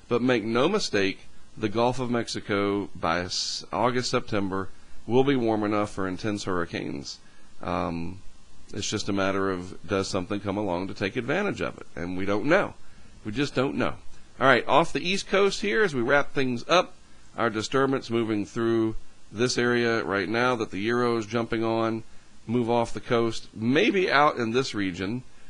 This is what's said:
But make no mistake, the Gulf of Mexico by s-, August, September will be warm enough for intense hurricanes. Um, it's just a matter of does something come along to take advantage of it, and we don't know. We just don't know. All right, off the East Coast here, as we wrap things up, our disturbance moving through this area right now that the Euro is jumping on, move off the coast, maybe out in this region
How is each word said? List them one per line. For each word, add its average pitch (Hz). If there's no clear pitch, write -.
But 117
make 123
no 117
mistake, 104
the 107
Gulf 120
of 123
Mexico 101
by 87
s-, -
August, 120
September 98
will 123
be 139
warm 110
enough 104
for 95
intense 101
hurricanes. -
Um, 87
it's 101
just 107
a -
matter 98
of 90
does 95
something 101
come 98
along 95
to 101
take 101
advantage 156
of 65
it, -
and 90
we 95
don't 101
know. 160
We 107
just 135
don't 135
know. 117
All 123
right, 127
off 151
the 143
East 185
Coast 196
here, 220
as 180
we 127
wrap 139
things 127
up, 123
our 113
disturbance 131
moving 110
through 113
this 120
area 120
right 92
now 120
that 110
the 92
Euro 120
is 113
jumping 113
on, 113
move 117
off 117
the 110
coast, 117
maybe 180
out 147
in 113
this 131
region 98